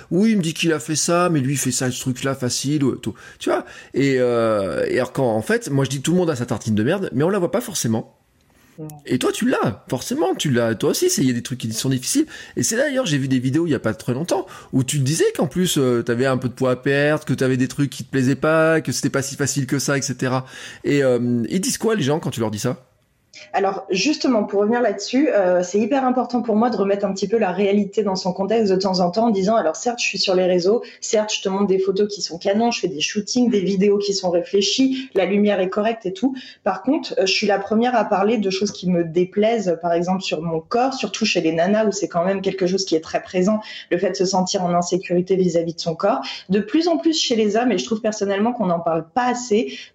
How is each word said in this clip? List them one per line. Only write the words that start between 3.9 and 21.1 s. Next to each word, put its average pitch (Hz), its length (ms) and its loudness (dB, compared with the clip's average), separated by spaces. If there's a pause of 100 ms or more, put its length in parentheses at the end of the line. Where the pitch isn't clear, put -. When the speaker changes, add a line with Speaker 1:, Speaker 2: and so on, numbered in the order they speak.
Speaker 1:
Et, 135 260 2
euh, 110 680 0
et - 100 0
alors, 120 140 -2
quand, 131 140 -2
en 110 160 0
fait, 214 280 -2
moi, 139 160 2
je - 40 -4
dis, « 139 140 -4
Tout 160 80 0
le 180 60 4
monde 180 120 2
a 151 60 0
sa 120 100 -4
tartine 110 300 -2
de 104 80 2
merde », 180 300 0
mais 131 100 2
on 170 60 2
la 202 100 0
voit 175 120 0
pas 220 100 0
forcément. 131 540 -4 (640)
Speaker 2:
Ouais. 156 80 -12 (180)
Speaker 1:
Et 127 140 0
toi, 403 120 0
tu 247 160 -2
l'as, 254 400 -2
forcément, 311 460 -2
tu 160 160 -4
l'as. 117 240 2
Toi 139 160 0
aussi, 359 220 0
c'est, 220 100 0
il 131 60 4
y - 20 4
a 123 40 0
des 120 100 -4
trucs 123 160 -8
qui 113 140 -6
sont 120 160 -4
difficiles. 135 360 0 (320)
Et - 60 -2
c'est 226 120 -2
d'ailleurs, 262 300 0
j'ai 147 140 0
vu 135 80 -2
des 131 100 2
vidéos 135 300 0
il - 20 -4
y 135 60 2
a 107 40 0
pas 110 140 -2
très 120 220 -4
longtemps 180 320 -2 (240)
où 131 120 2
tu 151 140 -2
te 139 60 0
disais 170 340 2
qu'en 226 80 0
plus, 175 320 -2
euh, 123 240 2
t'avais 120 240 0
un 131 120 2
peu 127 120 -2
de 117 60 -14
poids 131 160 0
à 127 40 2
perdre, 143 480 0
que 139 120 -2
t'avais 131 220 0
des 127 100 0
trucs 139 240 -2
qui - 120 -12
te - 60 -18
plaisaient 135 240 2
pas, 160 480 2
que 147 100 -4
c'était 139 200 -2
pas 139 100 0
si 135 140 -6
facile 135 320 -2
que 143 100 -2
ça, 139 180 0
et 135 60 0
cetera. 127 460 -2 (360)
Et, 139 200 2
euh, 120 460 2